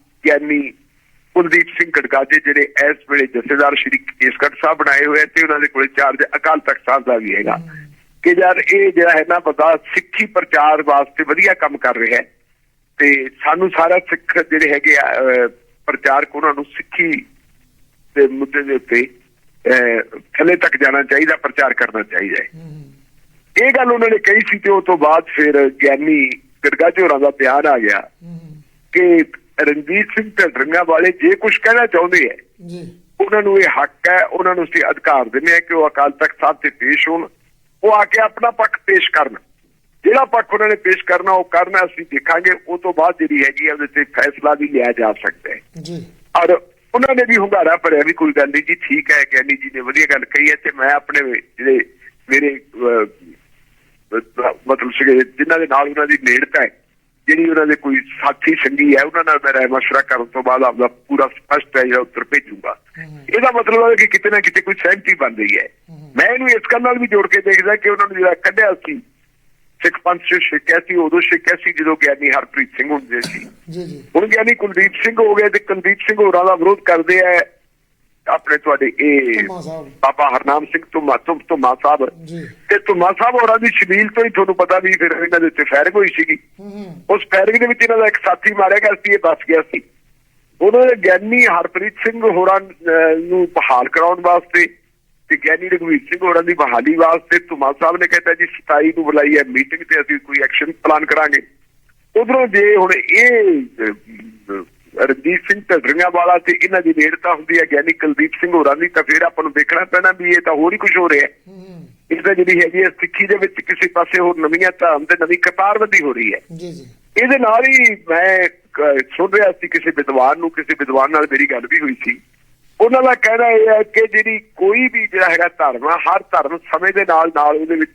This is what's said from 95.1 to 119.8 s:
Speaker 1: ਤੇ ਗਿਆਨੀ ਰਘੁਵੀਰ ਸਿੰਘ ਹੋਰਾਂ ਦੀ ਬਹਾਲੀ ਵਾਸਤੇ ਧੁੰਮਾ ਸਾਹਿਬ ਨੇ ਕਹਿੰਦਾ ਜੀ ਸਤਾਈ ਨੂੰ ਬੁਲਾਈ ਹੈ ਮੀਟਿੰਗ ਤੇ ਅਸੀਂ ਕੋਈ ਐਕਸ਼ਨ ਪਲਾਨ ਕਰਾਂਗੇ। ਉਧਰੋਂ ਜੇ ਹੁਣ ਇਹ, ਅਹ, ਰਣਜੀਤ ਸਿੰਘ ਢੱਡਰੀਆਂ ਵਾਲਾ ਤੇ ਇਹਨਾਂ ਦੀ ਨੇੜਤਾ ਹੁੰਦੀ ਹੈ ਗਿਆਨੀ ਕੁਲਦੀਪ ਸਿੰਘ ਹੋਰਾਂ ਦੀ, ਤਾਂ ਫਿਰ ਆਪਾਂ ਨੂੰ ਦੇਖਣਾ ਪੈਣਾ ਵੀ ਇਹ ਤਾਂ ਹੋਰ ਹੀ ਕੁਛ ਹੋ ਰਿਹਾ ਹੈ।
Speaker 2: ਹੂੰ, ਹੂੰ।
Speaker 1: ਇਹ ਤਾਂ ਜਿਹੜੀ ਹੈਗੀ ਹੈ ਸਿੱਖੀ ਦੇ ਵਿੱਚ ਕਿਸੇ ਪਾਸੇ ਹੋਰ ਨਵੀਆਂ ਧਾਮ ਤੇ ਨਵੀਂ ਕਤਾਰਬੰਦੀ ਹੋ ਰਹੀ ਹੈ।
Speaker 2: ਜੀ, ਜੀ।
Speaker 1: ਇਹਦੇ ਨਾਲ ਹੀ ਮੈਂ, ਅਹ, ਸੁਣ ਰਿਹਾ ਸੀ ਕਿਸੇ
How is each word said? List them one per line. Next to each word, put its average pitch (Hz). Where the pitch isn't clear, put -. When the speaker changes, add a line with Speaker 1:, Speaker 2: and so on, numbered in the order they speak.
Speaker 1:
ਤੇ 156
ਗਿਆਨੀ 165
ਰਘੁਵੀਰ 165
ਸਿੰਘ 180
ਹੋਰਾਂ 170
ਦੀ 175
ਬਹਾਲੀ 139
ਵਾਸਤੇ 165
ਧੁੰਮਾ 143
ਸਾਹਿਬ 165
ਨੇ 175
ਕਹਿੰਦਾ 170
ਜੀ 170
ਸਤਾਈ 156
ਨੂੰ 165
ਬੁਲਾਈ 147
ਹੈ 143
ਮੀਟਿੰਗ 135
ਤੇ 156
ਅਸੀਂ 143
ਕੋਈ 143
ਐਕਸ਼ਨ 151
ਪਲਾਨ 156
ਕਰਾਂਗੇ। 151
ਉਧਰੋਂ 254
ਜੇ 208
ਹੁਣ 185
ਇਹ, 208
ਅਹ, 107
ਰਣਜੀਤ 135
ਸਿੰਘ 202
ਢੱਡਰੀਆਂ 165
ਵਾਲਾ 175
ਤੇ 175
ਇਹਨਾਂ 180
ਦੀ 165
ਨੇੜਤਾ 160
ਹੁੰਦੀ 160
ਹੈ 165
ਗਿਆਨੀ 147
ਕੁਲਦੀਪ 156
ਸਿੰਘ 175
ਹੋਰਾਂ 147
ਦੀ, 170
ਤਾਂ 156
ਫਿਰ 156
ਆਪਾਂ 165
ਨੂੰ 151
ਦੇਖਣਾ 165
ਪੈਣਾ 185
ਵੀ 180
ਇਹ 170
ਤਾਂ 165
ਹੋਰ 160
ਹੀ 214
ਕੁਛ 202
ਹੋ 175
ਰਿਹਾ 143
ਹੈ। 139
Speaker 2:
ਹੂੰ, 185
ਹੂੰ। 170
Speaker 1:
ਇਹ 165
ਤਾਂ 190
ਜਿਹੜੀ 180
ਹੈਗੀ 175
ਹੈ 185
ਸਿੱਖੀ 185
ਦੇ 202
ਵਿੱਚ 190
ਕਿਸੇ -
ਪਾਸੇ 175
ਹੋਰ 175
ਨਵੀਆਂ 165
ਧਾਮ 156
ਤੇ 175
ਨਵੀਂ 170
ਕਤਾਰਬੰਦੀ 202
ਹੋ 139
ਰਹੀ 113
ਹੈ। -
Speaker 2:
ਜੀ, 170
ਜੀ। 139
Speaker 1:
ਇਹਦੇ 262
ਨਾਲ 233
ਹੀ 254
ਮੈਂ, 180
ਅਹ, 147
ਸੁਣ 190
ਰਿਹਾ 202
ਸੀ 175
ਕਿਸੇ 165